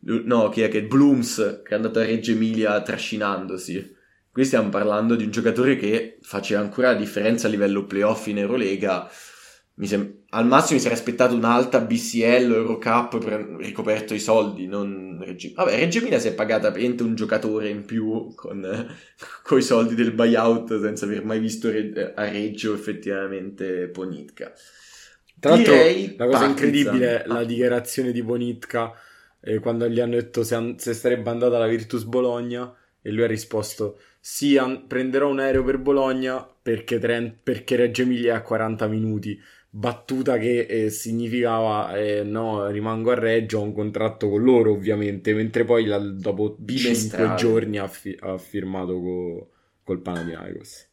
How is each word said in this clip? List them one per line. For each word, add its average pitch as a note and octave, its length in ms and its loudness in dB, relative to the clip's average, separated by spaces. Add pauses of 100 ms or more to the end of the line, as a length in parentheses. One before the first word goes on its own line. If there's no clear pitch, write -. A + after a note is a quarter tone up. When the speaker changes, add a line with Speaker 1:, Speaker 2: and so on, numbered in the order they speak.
Speaker 1:
no, A#2 480 0
chi A2 140 0
è G#2+ 60 2
che, G#2+ 140 0
Blooms, A#2+ 800 2
che - 60 -12
è G#2+ 60 -2
andato A2+ 240 0
a A2+ 40 2
Reggio A2 280 -2
Emilia A2 500 2
trascinandosi. F#2+ 1160 -6 (340)
Qui C3 120 4
stiamo A#2 240 2
parlando G#2 480 2
di G#2+ 80 0
un G#2 80 -4
giocatore A#2 440 2
che - 460 -2
faceva G2+ 380 -4
ancora B2 320 2
la G#2 60 2
differenza G#2+ 500 0
a - 20 2
livello G2+ 340 0
playoff G#2 440 0
in G2+ 100 -2
Eurolega. G2+ 720 -2 (640)
Mi G2+ 140 -6
sem-, G2 400 -2
al A#2 180 0
massimo C#3 300 6
mi A#2+ 60 2
sarei A#2 140 0
aspettato A#2+ 380 2
un'alta A#2+ 460 4
B A2+ 160 0
C A#2 260 -2
L A#2+ 300 4
o - 20 4
Eurocup A2+ 640 0
per G#2+ 220 -4 (180)
ricoperto G#2+ 560 -4
i G#2 60 -2
soldi, G2+ 480 2
non G2 520 -6
Reggio, F#2 340 -12
vabbè, - 220 2
Reggio E3+ 220 2
Emilia G#3 220 0
si A2 80 0
è G2+ 60 -2
pagata G#2+ 360 0
praticamente A#2+ 320 -2
un A2+ 140 -2
giocatore G#2+ 540 -2
in G#2 140 -8
più A2 520 -4
con, G2+ 260 -12
<laughs> - 800 -10
coi C3 200 4
soldi A#2 340 2
del A2+ 160 2
buyout, A2+ 680 2
senza G#2+ 260 -4
aver G2+ 180 -4
mai A2 160 -2
visto A2 280 -2
Re-, G#2 460 -4
a G#2 160 -4
Reggio G#2 420 -4
effettivamente G2 1160 -6
Ponitka. F2 640 -12 (880)
Speaker 2:
Tra C#3+ 100 2
l'altro, A3 220 8
Speaker 1:
Direi C#3 440 6
Speaker 2:
la B2 100 0
cosa B2+ 120 4
Speaker 1:
Partizan. C#3 120 4
Speaker 2:
incredibile C3+ 720 2
è - 20 -10
la A#2 120 -2
Speaker 1:
Ah. A#2+ 60 -2
Speaker 2:
dichiarazione B2 680 0
di A#2+ 100 -2
Ponitka, A#2 680 -4 (480)
eh, A2 180 -2
quando A#2 300 -2
gli A#2 100 0
hanno A#2+ 160 0
detto A#2+ 300 -2
se A2+ 100 -2
an-, A#2 240 -6
se A#2 160 -4
sarebbe A#2 360 0
andata A#2+ 260 2
alla A#2 100 2
Virtus A2+ 380 -2
Bologna, A#2+ 680 -2 (300)
e G2+ 100 -8
lui A2 120 0
ha - 20 2
risposto: G#2+ 720 -4 (220)
"Sì, C#3+ 380 2
an-, B2+ 280 -2
prenderò C3 440 0
un C3+ 80 -2
aereo C3 260 2
per C3+ 140 0
Bologna C3 680 0 (160)
perché A#2 360 -2
Trent-, A#2 440 -2
perché B2 340 -2
Reggio A#2+ 260 2
Emilia A#2+ 320 2
è - 20 -2
a G#2+ 60 -4
quaranta A2 440 -2
minuti". G#2+ 540 -4 (320)
Battuta B2 640 -2
che, A#2+ 320 0
eh, A2 220 0
significava, A2+ 1080 -2
eh, G#2 280 -2
"No, G#2+ 440 -4
rimango A2 440 -2
a - 20 4
Reggio, A2+ 460 0
ho - 20 -2
un G#2 100 -4
contratto G#2+ 560 -2
con G#2 140 2
loro", A#2+ 300 6
ovviamente, G2+ 600 -2
mentre A2 320 0
poi A2+ 220 4
la, G#2 120 0
dopo G2+ 600 -4
cinque A2 60 -16 (100)
Speaker 1:
Bimestrale. A2 640 0
Speaker 2:
giorni A2 400 2
ha G2 100 -6
fi-, - 320 -12
ha F#2+ 160 -6
firmato F#2 640 -6
co-, F2+ 500 -6 (320)
col F2+ 180 -6
Panathinaikos. E2+ 920 -10